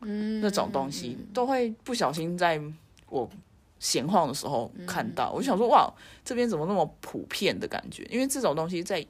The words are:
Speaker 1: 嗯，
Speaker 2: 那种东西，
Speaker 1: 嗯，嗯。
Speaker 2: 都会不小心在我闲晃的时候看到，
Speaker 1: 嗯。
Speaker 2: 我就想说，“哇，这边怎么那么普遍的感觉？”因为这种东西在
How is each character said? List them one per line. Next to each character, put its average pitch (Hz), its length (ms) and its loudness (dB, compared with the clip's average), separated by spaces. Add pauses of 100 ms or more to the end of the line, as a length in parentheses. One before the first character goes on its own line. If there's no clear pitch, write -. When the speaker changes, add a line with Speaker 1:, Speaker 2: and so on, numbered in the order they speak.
Speaker 1:
嗯， 214 380 -4
Speaker 2:
那 208 80 2
种 196 240 0
东 135 160 0
西， 123 300 -8
Speaker 1:
嗯， - 80 -12
嗯。 - 80 -18
Speaker 2:
都 247 100 2
会 247 260 2 (120)
不 254 100 -8
小 160 200 2
心 165 260 -4
在 165 240 4 (460)
我 120 200 -2 (500)
闲 135 300 0
晃 180 180 6
的 123 60 -2
时 - 140 -6
候 117 260 -2 (140)
看 180 180 -2 (100)
到， - 180 0
Speaker 1:
嗯。 - 20 -6
Speaker 2:
我 160 60 -2
就 262 60 -2
想 202 120 2
说 240 100 4
，“哇， - 240 8 (320)
这 262 120 -6
边 240 120 2
怎 190 80 0
么 151 100 -2
那 202 60 0
么 190 140 4 (140)
普 - 280 -10
遍 151 300 0
的 - 80 -4
感 - 240 -6
觉？” - 200 -12
因 233 80 -2
为 262 80 2
这 277 140 -2
种 170 140 4
东 160 160 -2
西 175 120 -4
在 180 280 -4